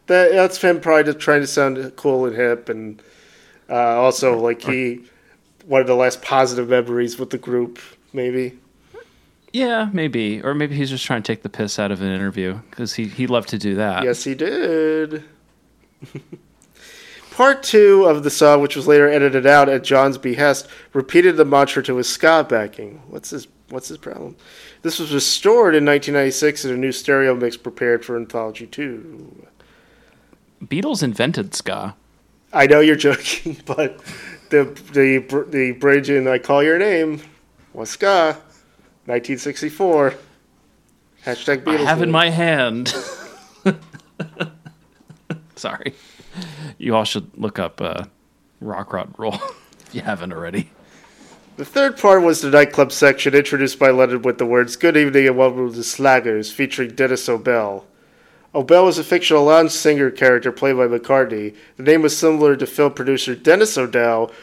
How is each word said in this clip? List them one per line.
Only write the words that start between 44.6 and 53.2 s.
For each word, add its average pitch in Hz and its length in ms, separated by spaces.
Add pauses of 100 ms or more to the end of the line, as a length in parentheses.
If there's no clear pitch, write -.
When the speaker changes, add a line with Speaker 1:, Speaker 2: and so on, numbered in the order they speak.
Speaker 2:
Sorry. - 380 (840)
You 117 160
all 110 100
should - 320
look 107 220
up, 87 220
uh, 87 240 (560)
Rock 101 320
Rod 92 240
Roll 107 180
<laughs> - 520
if - 80
you 123 80
haven't 95 300
already. 85 380 (840)
Speaker 1:
The 143 80
third 277 320
part 190 260
was 165 200
the 143 80
nightclub 143 420
section, 139 420